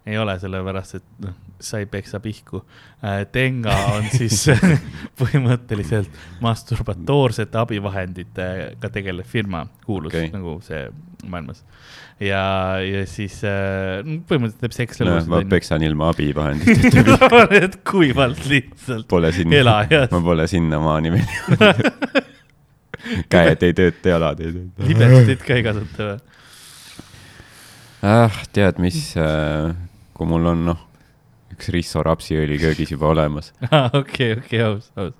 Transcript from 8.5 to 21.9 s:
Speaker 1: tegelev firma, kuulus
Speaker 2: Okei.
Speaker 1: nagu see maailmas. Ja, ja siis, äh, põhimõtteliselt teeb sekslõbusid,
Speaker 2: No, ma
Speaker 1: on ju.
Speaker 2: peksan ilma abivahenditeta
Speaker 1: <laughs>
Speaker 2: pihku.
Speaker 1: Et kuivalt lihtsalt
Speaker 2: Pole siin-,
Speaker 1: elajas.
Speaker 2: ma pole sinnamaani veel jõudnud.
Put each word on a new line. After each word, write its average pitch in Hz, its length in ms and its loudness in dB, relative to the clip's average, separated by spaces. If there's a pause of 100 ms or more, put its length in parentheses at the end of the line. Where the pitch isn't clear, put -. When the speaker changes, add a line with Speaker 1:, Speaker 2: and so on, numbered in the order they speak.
Speaker 1:
tegelev 95 380 -8
firma, 98 380 -4 (160)
kuulus 87 320 -6
Speaker 2:
Okei. 82 180 -4
Speaker 1:
nagu 87 280 -10
see 71 280 -12 (320)
maailmas. 85 400 -12 (560)
Ja, 98 260 -2 (360)
ja 98 280 -4
siis, 101 360 -10
äh, 98 580 -4 (200)
põhimõtteliselt 123 400 -2
teeb 117 140 -6
sekslõbusid, 87 540 -2
Speaker 2:
No, - 20 -4
ma 85 60 2
Speaker 1:
on 95 100 0
ju. 98 60 0
Speaker 2:
peksan 85 300 0
ilma 78 260 0
abivahenditeta 76 960 2
Speaker 1:
<laughs> 262 160 6
Speaker 2:
pihku. 240 340 8
Speaker 1:
Et 190 280 2
kuivalt 131 600 2
lihtsalt 127 640 -4
Speaker 2:
Pole 82 220 4
siin-, 82 220 0
Speaker 1:
elajas. 120 580 4
Speaker 2:
ma 87 100 2
pole 82 280 2
sinnamaani 80 640 0
veel 101 140 2
jõudnud. - 1000 2